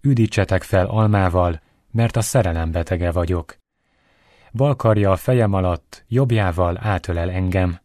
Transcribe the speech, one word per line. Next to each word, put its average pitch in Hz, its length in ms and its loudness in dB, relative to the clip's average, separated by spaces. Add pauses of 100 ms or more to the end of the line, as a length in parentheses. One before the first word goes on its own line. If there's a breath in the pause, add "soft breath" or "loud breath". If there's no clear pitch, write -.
üdítsetek 107 600 2
fel 92 220 2
almával, 92 760 0 (300)
mert 113 240 0
a 117 60 0
szerelem 82 500 0
betege 85 400 -2
vagyok. 85 460 -4 (960 soft breath)
Bal 135 220 0
karja 107 360 2
a 95 40 4
fejem 113 380 0
alatt, 92 540 -4
jobbjával 98 760 0
átölel 92 500 -2
engem. 92 540 -2